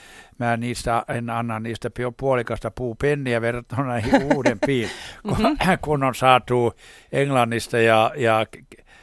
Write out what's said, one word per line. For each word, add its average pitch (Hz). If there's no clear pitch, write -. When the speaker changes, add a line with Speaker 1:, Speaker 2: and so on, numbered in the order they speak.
Speaker 1:
Mä 117
niistä, 117
en 120
anna 117
niistä 113
pio-, 120
puolikasta 120
puupenniä 127
verrattuna 120
näihin 123
Speaker 2:
<laughs> 139
Speaker 1:
uudempiin, 131
kun, 208
Speaker 2:
Mm-hmm. 220
Speaker 1:
kun 147
on 131
saatu 123
Englannista 123
ja, 113
ja 113